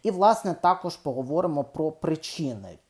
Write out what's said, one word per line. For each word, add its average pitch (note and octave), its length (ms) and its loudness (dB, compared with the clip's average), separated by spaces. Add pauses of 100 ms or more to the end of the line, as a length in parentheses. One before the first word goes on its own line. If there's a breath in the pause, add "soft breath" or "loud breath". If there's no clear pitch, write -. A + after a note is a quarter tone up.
І, G#3+ 80 2
власне, G3+ 420 4
також F3+ 440 0
поговоримо C#3+ 640 -2
про D#3 280 -2
причини C3+ 840 -4 (120)